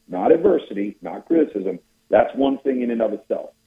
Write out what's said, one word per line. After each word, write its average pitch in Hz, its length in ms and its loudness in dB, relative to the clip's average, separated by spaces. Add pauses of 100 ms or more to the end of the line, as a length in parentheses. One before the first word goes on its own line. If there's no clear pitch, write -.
Not 95 240 0
adversity, 165 720 0
not 87 240 -12
criticism. 104 500 0 (320)
That's - 260 2
one 135 220 0
thing 127 240 -2
in 120 80 -2
and 117 140 0
of 107 100 -2
itself. - 380 -8 (160)